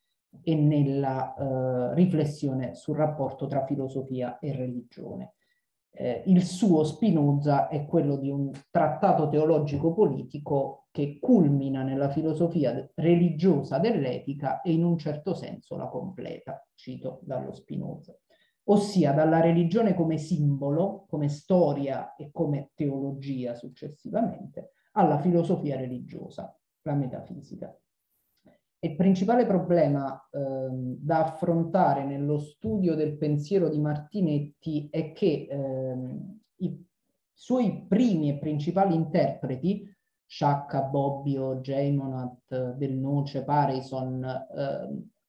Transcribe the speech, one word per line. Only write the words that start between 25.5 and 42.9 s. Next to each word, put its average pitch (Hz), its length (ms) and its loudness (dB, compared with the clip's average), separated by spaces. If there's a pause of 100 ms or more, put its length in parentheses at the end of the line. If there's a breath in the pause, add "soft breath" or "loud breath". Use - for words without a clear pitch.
religiosa, - 840 -10 (240)
la 143 140 -4
metafisica. - 800 -8 (1080 soft breath)
Il 147 140 -4
principale 202 480 4
problema, 151 840 2
ehm, 131 720 -6
da 156 240 2
affrontare 160 800 2
nello 143 340 -2
studio 185 580 -2
del 147 200 0
pensiero 151 540 0
di 151 100 -2
Martinetti 147 1120 -2
è 160 220 -4
che, 147 360 0
ehm, 131 880 -6 (180)
i 165 280 -8 (460)
suoi 233 560 -2
primi 190 420 4
e 143 100 -2
principali 170 540 0
interpreti, 160 960 0 (360 loud breath)
Sciacca, 143 560 -2
Bobbio, 139 800 -2
Geimonat, 131 1120 -4
Del 135 220 -4